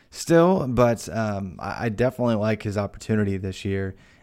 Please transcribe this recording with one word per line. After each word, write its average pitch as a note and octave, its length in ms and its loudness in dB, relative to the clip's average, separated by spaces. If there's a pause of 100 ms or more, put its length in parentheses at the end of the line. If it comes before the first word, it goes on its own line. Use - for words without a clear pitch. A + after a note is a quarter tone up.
(120)
still, E3+ 560 4
but, A#2+ 400 2
um, G2 500 -4
I, - 280 -6
I - 20 0
definitely A#2+ 480 0
like G#2+ 260 0
his G2+ 160 -4
opportunity G2+ 580 -2
this F#2+ 280 -8
year. G2 320 -4 (260)